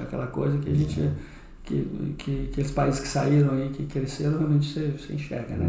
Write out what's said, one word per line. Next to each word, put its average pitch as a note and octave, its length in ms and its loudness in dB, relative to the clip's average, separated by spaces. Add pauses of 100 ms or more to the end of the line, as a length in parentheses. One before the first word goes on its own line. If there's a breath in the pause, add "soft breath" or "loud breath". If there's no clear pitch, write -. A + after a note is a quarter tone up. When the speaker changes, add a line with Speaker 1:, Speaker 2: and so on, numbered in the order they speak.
Speaker 1:
aquela B2 260 -4
coisa C#3+ 280 0
que C#3+ 140 -2
a C#3+ 40 4
gente, D3+ 260 2
Speaker 2:
Uhum. D3 100 2 (520 loud breath)
Speaker 1:
que, - 120 -4 (440)
que, - 120 -6 (160)
que - 60 -4
aqueles C#3+ 180 -2
países C#3 300 2
que - 80 -4
saíram C#3+ 460 6
aí, C3+ 160 0
que D3 160 -6
cresceram, D3 520 0
realmente D3 340 4
você, D3+ 260 -2
você - 160 -10
enxerga, B2+ 420 -6
né? E2+ 120 2